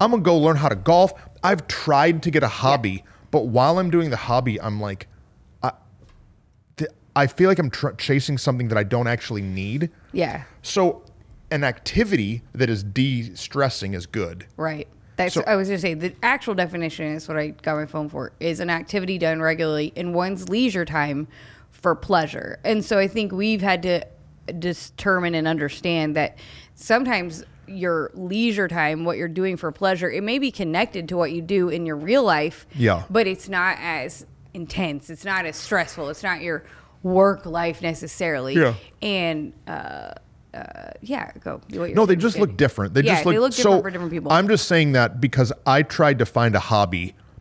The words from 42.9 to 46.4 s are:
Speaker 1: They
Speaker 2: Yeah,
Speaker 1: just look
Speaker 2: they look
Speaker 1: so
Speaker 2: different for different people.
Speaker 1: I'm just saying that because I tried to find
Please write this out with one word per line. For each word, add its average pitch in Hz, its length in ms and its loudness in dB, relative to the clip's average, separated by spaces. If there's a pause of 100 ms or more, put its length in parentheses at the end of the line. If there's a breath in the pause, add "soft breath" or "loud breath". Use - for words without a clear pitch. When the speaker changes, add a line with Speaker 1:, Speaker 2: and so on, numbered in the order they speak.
Speaker 1:
They 135 80 4
Speaker 2:
Yeah, 190 140 4
Speaker 1:
just 156 100 2
look 175 100 4
Speaker 2:
they 220 40 4
look 254 140 2
Speaker 1:
so 247 100 0
Speaker 2:
different 196 200 6
for 190 80 -6
different 175 220 -6
people. 147 180 0
Speaker 1:
I'm 185 160 6
just 208 200 4
saying 156 260 4
that 120 280 4
because 131 300 4 (140)
I 135 180 6
tried 143 360 2
to 117 60 2
find 117 300 2